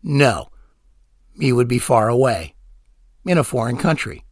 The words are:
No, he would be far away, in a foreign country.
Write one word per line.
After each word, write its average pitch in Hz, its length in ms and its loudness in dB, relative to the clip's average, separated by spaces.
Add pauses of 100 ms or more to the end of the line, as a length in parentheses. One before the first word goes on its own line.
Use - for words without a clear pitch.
No, 135 480 0 (880)
he 131 140 0
would 123 160 2
be 123 100 0
far 113 300 2
away, 120 460 0 (720)
in 180 140 2
a 143 60 2
foreign 120 340 -4
country. 139 540 -4